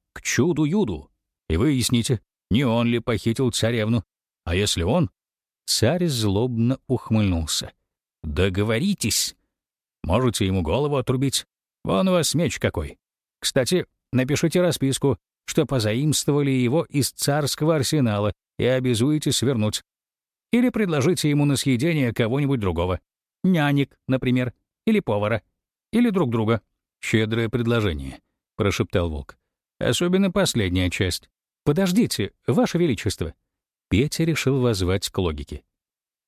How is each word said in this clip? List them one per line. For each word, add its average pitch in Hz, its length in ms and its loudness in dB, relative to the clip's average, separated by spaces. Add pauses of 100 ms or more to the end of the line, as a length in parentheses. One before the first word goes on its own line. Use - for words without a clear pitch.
(140)
к - 80 -18
чуду-юду, 147 880 0 (400)
и 80 80 0
выясните, 123 640 2 (300)
не 131 140 2
он 117 220 2
ли 120 120 2
похитил 117 520 0
царевну. 113 520 0 (400)
А 85 120 -2
если 98 280 0
он?» 120 260 2 (560)
Царь 170 420 0
злобно 117 800 0
ухмыльнулся. 101 840 0 (520)
«Договоритесь. 101 1120 0 (680)
Можете 110 420 0
ему 95 160 0
голову 135 360 0
отрубить. 127 480 -2 (380)
Вон 190 260 0
у - 20 2
вас 175 240 0
меч 160 240 -2
какой. 80 400 -4 (400)
Кстати, 143 460 0 (260)
напишите 143 500 0
расписку, 139 560 0 (280)
что 156 200 0
позаимствовали 139 840 0
его 131 320 0
из - 280 -2
царского 151 680 0
арсенала 110 560 0 (260)
и 107 60 0
обязуетесь 127 760 0
вернуть. 110 400 -2 (680)
Или 247 180 4
предложите 165 600 0
ему 143 160 2
на 143 100 2
съедение 131 580 0
кого-нибудь 135 460 0
другого. 90 400 -2 (440)
Нянек, 147 540 0 (100)
например, 127 460 0 (320)
или 220 140 2
повара, 107 420 -2 (520)
или 240 160 4
друг 185 200 0
друга». 113 320 0 (380)
«Щедрое 110 480 0
предложение», — 104 720 -2 (380)
прошептал 92 520 0
Волк. 73 280 -10 (420)
«Особенно 180 520 2
последняя 95 580 0
часть». - 400 -4 (340)
«Подождите, 180 680 0 (140)
Ваше 175 300 0
Величество». 110 560 -2 (560)
Петя 147 340 2
решил 143 380 0
воззвать 98 480 0
к - 80 -6
логике. 76 460 -4 (640)